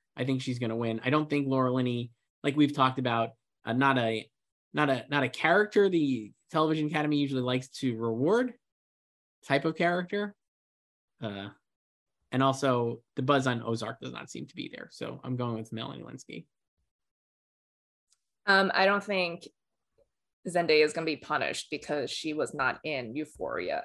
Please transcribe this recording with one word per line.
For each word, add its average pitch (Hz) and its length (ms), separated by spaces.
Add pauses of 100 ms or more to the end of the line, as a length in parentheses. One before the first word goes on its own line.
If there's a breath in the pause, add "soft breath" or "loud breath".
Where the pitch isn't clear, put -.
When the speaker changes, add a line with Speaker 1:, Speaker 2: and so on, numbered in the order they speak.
(160)
Speaker 1:
I 127 80
think 131 160
she's 123 180
gonna 113 160
win. 113 300
I 127 60
don't 151 180
think 143 200
Laura 131 220
Linney, 123 420 (300)
like 143 140
we've 147 180
talked 131 240
about, 120 340 (340)
uh, 117 80
not 135 240
a, 113 280 (460)
not 147 160
a, 123 220
not 143 120
a 123 60
character 202 600
the 135 420 (180)
Television 156 360
Academy 151 320
usually 139 240
likes 127 260 (120)
to 127 180
reward 147 560 (920)
type 139 200
of 160 100
character. 180 580 (840)
Uh, 101 300 (800)
and 131 120
also 131 600 (140)
the 135 60
buzz 135 240
on 120 160
Ozark 113 380
does 123 140
not - 160
seem - 160
to - 100
be - 180
there. - 180
So - 300
I'm 123 140
going 120 200
with 110 180
Melanie 123 300
Lynskey. - 420 (2000)
Speaker 2:
Um, 196 300
I 190 120
don't 202 180
think 180 420 (1000)
Zendaya 160 360
is 156 80
gonna 165 140
be 151 100
punished 135 540
because 143 400
she - 220
was 151 200
not 131 300
in 127 320
Euphoria 90 720